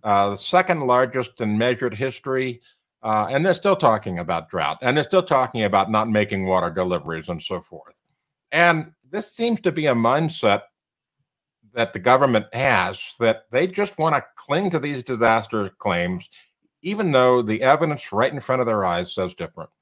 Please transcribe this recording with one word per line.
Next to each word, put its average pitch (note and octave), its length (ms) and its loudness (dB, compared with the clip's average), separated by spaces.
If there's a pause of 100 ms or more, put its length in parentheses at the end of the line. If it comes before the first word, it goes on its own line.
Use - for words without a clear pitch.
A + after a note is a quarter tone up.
uh, G2+ 280 2
the G2+ 60 -8
second F3 500 0
largest B2 540 0
in G#2+ 160 -2
measured A#2+ 360 -2
history. C3 680 -6 (420)
Uh, G#2+ 260 0
and C#3 160 0
they're F#3 80 2
still F#3+ 220 2
talking G#2+ 440 0
about E2 300 -4
drought, D2+ 320 -4
and B2+ 140 0
they're D3+ 80 0
still F#3 200 2
talking B2+ 400 0
about G2 280 2
not A2 180 0
making G2+ 360 0
water F#2 240 2
deliveries E2 600 -4
and E2+ 120 -8
so F#2 180 -8
forth. - 360 -20 (560)
And D#3+ 420 2 (160)
this G3+ 220 -10
seems A#3 300 -2
to F3 100 0
be D#3 160 -2
a B2+ 80 2
mindset A#2+ 680 0 (1120)
that A#2 200 -2
the G#2+ 60 -8
government B2 540 4
has, G#2+ 680 0
that A2+ 320 0
they C#3+ 140 2
just G3 320 -4
wanna D#3 260 0 (120)
cling F3+ 340 -2
to D#3+ 100 -2
these C3+ 240 -6
disaster A2+ 680 0
claims, F2 600 -4 (540)
even G3 280 -2
though B2+ 300 4
the A2 220 -2
evidence D3 480 2
right A#2+ 220 0
in C#3+ 60 -8
front C3 200 -2
of B2 60 0
their A2 200 0
eyes F2+ 300 -2
says F#2 180 -4
different. E2 360 -12 (120)